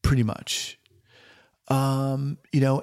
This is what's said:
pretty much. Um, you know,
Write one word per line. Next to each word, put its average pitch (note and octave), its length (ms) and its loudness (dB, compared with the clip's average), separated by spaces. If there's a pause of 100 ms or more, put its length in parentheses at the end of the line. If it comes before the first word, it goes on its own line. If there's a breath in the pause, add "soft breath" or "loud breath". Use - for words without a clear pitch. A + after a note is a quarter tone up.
pretty C3 220 4
much. - 560 -4 (880 soft breath)
Um, C3+ 680 -2 (140)
you D3 80 4
know, C3+ 220 2